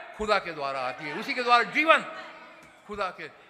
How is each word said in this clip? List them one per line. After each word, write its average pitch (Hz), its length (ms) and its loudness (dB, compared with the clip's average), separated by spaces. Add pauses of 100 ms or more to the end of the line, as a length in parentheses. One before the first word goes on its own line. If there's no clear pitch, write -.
(180)
खुदा 208 200 4
के 175 140 -4
द्वारा 139 280 -4
आती 127 240 -4
है, 147 140 -6
उसी 240 160 -6
के 247 80 -2
द्वारा 240 200 6
जीवन 277 400 4 (840)
खुदा 202 240 -6
के, 175 140 -14
अ, 135 60 -14 (200)